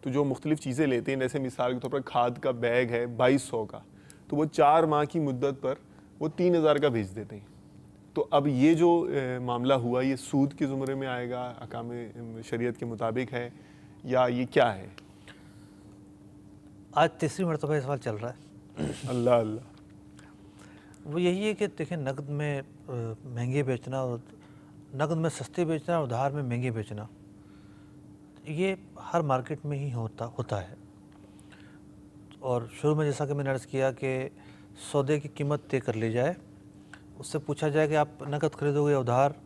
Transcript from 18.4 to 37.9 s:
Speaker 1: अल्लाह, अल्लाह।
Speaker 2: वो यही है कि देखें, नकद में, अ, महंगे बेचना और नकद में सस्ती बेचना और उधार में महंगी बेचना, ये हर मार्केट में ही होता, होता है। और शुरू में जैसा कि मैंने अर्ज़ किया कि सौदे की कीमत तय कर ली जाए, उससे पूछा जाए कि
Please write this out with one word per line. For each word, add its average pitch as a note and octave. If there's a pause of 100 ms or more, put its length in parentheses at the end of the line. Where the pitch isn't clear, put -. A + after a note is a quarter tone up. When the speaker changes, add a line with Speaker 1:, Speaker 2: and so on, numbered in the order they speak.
Speaker 1:
अल्लाह, B2
अल्लाह। A2 (1400)
Speaker 2:
वो D#3+
यही F3+
है G#3+
कि G#3
देखें, E3+
नकद C#3
में, D3
अ, C3+ (640)
महंगे B2
बेचना C3
और A#2+ (760)
नकद D#3
में D#3+
सस्ती -
बेचना E3
और D3+
उधार B2+
में D3
महंगी B2
बेचना, G#2+ (1400)
ये F#3 (220)
हर E3+
मार्केट C3
में C#3+
ही C#3+
होता, A#2
होता A#2+
है। F#2+ (1700)
और A#2+
शुरू D3+
में D3+
जैसा C#3+
कि C#3+
मैंने C#3
अर्ज़ C3
किया C3+
कि C3 (600)
सौदे D3
की D3
कीमत C#3+ (100)
तय C3+
कर A#2+
ली A2+
जाए, C3 (840)
उससे D3+
पूछा -
जाए D3+
कि D3+